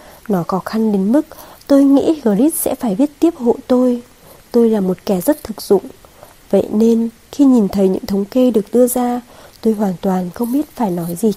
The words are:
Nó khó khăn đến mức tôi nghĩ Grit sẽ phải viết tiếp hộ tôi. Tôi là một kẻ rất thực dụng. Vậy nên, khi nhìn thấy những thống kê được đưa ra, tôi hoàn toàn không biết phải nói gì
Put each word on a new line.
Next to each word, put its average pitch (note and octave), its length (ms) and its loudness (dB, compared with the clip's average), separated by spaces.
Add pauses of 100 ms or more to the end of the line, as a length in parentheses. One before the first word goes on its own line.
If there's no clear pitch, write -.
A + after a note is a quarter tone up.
(300)
Nó F3+ 180 0
khó F#3 120 -4
khăn A3 320 -2
đến G3 200 0
mức D#4 140 2 (420)
tôi C#4 160 4
nghĩ C#4 400 2
Grit A#3 320 2
sẽ - 200 -4
phải A3 200 -4
viết C#4+ 240 0
tiếp E4 180 2
hộ A#3 180 0 (120)
tôi. B3 340 2 (500)
Tôi A#3 180 4
là A3 100 0
một F#3 260 -2
kẻ F#3 160 0
rất D4+ 220 -2
thực - 180 -12
dụng. G3 220 0 (680)
Vậy G3 200 0
nên, A3+ 380 2 (220)
khi C#4+ 140 2
nhìn A#3+ 220 4
thấy G3 220 0
những F#3+ 160 -4
thống G3+ 200 -4
kê B3+ 260 0
được G#3+ 220 0
đưa B3 140 4
ra, B3 340 -4 (400)
tôi A3 120 0
hoàn G3+ 280 -2
toàn F#3 280 -2
không A#3 220 -6
biết D4 140 -2 (100)
phải G#3+ 160 -4
nói F3 240 -6
gì G#3+ 220 0